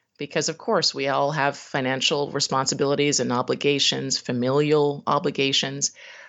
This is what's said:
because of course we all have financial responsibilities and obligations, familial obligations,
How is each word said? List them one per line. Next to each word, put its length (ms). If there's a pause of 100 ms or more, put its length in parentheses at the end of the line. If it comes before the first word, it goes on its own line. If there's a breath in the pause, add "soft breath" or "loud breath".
(180)
because 300
of 80
course 380
we 140
all 240
have 240
financial 760
responsibilities 880
and 140
obligations, 880
familial 880
obligations, 840 (380 loud breath)